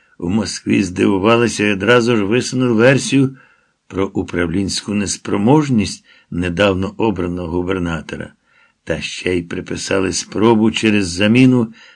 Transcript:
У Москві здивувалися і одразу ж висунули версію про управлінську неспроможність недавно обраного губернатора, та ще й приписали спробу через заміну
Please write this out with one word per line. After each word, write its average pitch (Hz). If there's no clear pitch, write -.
У 87
Москві 107
здивувалися 104
і 104
одразу 117
ж 104
висунули 123
версію 131
про 95
управлінську 90
неспроможність 104
недавно 92
обраного 90
губернатора, 87
та 80
ще -
й 87
приписали 90
спробу 110
через 104
заміну 113